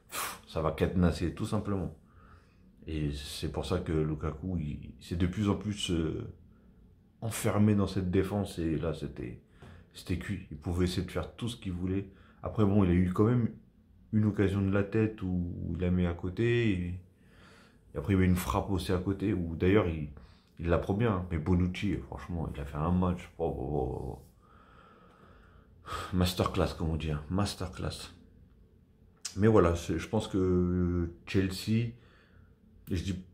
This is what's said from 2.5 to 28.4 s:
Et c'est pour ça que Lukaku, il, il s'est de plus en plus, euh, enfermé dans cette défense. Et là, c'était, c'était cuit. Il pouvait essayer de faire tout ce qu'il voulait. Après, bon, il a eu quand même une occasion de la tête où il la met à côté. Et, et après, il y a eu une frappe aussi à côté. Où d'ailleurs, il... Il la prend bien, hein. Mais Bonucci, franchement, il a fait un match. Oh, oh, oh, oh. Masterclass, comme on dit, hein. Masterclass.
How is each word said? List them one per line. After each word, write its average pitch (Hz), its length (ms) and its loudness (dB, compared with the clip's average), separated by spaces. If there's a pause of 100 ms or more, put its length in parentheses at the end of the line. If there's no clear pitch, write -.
Et 76 280 -2
c'est 73 360 -8
pour 76 140 -4
ça - 160 0
que - 120 -4
Lukaku, 78 680 -2
il, 73 400 -8
il - 60 -20
s'est 90 120 -6
de 90 100 2
plus 101 220 0
en 98 80 2
plus, 101 340 -6
euh, 80 400 -2 (920)
enfermé 107 520 2
dans 101 120 4
cette 92 240 -2
défense. 95 480 0
Et 80 180 0
là, 78 180 -2
c'était, 71 480 -10 (500)
c'était - 260 -4
cuit. 92 320 -6
Il 76 80 -10
pouvait 90 260 0
essayer 87 220 0
de - 40 -14
faire 80 240 -6
tout 120 140 -8
ce - 80 -8
qu'il 95 160 -8
voulait. 92 380 -4 (320)
Après, 104 220 2
bon, 101 200 8
il 87 60 6
a 87 40 8
eu 90 180 6
quand 107 120 6
même 120 240 4 (640)
une 107 140 4
occasion 101 360 2
de 98 80 2
la 101 140 2
tête 110 380 0
où 90 520 -4
il 85 60 -6
la 90 100 2
met 90 160 4
à 85 80 0
côté. 113 560 0
Et, 90 300 -2 (920)
et - 40 -6
après, 76 140 0
il 98 40 6
y 95 40 6
a - 20 6
eu 92 60 6
une 90 80 6
frappe 98 340 -2
aussi 95 220 0
à 90 60 2
côté. 98 360 -2
Où 82 220 -4
d'ailleurs, 90 320 4
il... 78 220 -6 (500)
Il 85 80 -2
la 85 100 4
prend - 160 -2
bien, 110 180 2
hein. 90 180 -2
Mais 87 80 0
Bonucci, 90 580 2
franchement, 71 580 -8
il 71 60 -8
a 73 40 -8
fait 76 120 -10
un 80 160 0
match. 90 360 0 (100)
Oh, - 60 -2
oh, 69 280 -4
oh, 64 480 -4
oh. - 40 -20 (1900)
Masterclass, 90 640 2
comme 80 140 -2
on 80 60 -2
dit, 76 140 -4
hein. 73 200 -4
Masterclass. - 840 -4 (1200)